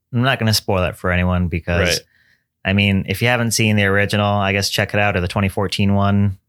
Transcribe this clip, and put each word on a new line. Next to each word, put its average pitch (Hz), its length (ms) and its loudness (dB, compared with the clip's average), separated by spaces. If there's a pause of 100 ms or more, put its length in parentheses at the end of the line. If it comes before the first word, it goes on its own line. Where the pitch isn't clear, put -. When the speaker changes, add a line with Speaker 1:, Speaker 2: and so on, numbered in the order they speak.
(140)
Speaker 1:
I'm 120 100 0
not 127 160 0
gonna 110 140 2
spoil 95 300 0
it - 140 -4
for 92 120 -4
anyone 90 380 0
because, 87 400 -2 (120)
Speaker 2:
Right. - 0 - (680)
Speaker 1:
I 98 80 0
mean, 101 340 2
if 101 140 -4
you 120 80 2
haven't 117 220 0
seen 107 260 2
the 104 80 2
original, 101 400 0
I 101 260 0
guess 98 180 -2
check - 240 -2
it 104 60 0
out, 101 160 2
or 92 60 -2
the 87 80 -2
twenty 101 180 -2
fourteen 98 460 -2
one. 101 440 2 (120)